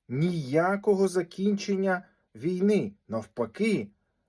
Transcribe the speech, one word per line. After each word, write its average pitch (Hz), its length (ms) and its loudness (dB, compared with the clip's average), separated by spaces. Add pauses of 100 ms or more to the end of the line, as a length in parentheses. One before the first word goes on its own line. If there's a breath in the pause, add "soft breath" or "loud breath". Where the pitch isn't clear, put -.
ніякого 175 1000 0
закінчення 190 960 -2 (300 loud breath)
війни, 180 580 0 (140)
навпаки, 117 840 -4 (380)